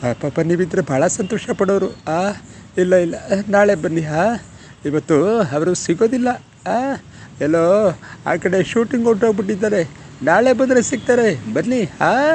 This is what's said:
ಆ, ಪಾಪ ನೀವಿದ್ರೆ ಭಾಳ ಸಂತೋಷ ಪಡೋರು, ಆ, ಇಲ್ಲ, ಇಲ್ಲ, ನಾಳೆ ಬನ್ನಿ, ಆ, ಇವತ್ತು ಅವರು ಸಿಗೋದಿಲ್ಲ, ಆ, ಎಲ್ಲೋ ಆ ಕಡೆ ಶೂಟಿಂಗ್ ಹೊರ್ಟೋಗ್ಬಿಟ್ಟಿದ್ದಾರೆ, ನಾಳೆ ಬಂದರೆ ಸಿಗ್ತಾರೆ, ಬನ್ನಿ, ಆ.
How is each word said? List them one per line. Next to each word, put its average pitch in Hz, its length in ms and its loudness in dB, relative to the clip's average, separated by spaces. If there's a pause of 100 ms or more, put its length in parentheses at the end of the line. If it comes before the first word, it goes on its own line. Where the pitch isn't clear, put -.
ಆ, 117 40 -2
ಪಾಪ 143 260 -4
ನೀವಿದ್ರೆ 165 420 0
ಭಾಳ 139 260 0
ಸಂತೋಷ 196 420 -4
ಪಡೋರು, 196 400 0
ಆ, 175 400 -4 (480)
ಇಲ್ಲ, 180 180 2
ಇಲ್ಲ, 175 200 2 (340)
ನಾಳೆ 202 260 4
ಬನ್ನಿ, 156 300 -4
ಆ, 170 300 -2 (500)
ಇವತ್ತು 156 540 0
ಅವರು 160 340 0
ಸಿಗೋದಿಲ್ಲ, 233 540 0 (400)
ಆ, 254 280 -2 (460)
ಎಲ್ಲೋ 165 560 2 (280)
ಆ 147 100 0
ಕಡೆ 180 280 0
ಶೂಟಿಂಗ್ 233 420 0
ಹೊರ್ಟೋಗ್ಬಿಟ್ಟಿದ್ದಾರೆ, 214 840 0 (340)
ನಾಳೆ 214 300 4
ಬಂದರೆ 254 280 2
ಸಿಗ್ತಾರೆ, 220 720 0
ಬನ್ನಿ, 214 320 0
ಆ. 151 260 0 (240)